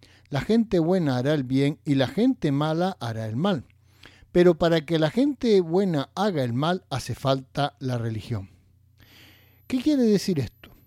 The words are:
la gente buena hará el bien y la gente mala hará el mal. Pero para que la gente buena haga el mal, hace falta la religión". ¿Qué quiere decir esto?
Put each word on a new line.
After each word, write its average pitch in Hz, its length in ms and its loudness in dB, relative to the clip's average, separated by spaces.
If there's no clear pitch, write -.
la 139 100 -2
gente 214 380 0
buena 160 400 2
hará 139 160 0
el 143 100 -2
bien 135 400 0
y 143 120 0
la 131 120 2
gente 220 440 0
mala 160 480 -2
hará 110 260 -6
el 110 100 -6
mal. 165 300 -2
Pero 175 240 6
para 165 300 0
que 165 120 0
la 156 120 0
gente 247 500 2
buena 170 540 0
haga 185 280 -2
el 120 120 -2
mal, 160 340 -2
hace 123 260 -6
falta 135 680 -2
la 127 180 -6
religión". 110 500 -8
¿Qué 254 160 -4
quiere 285 220 2
decir 196 360 2
esto? 110 160 -8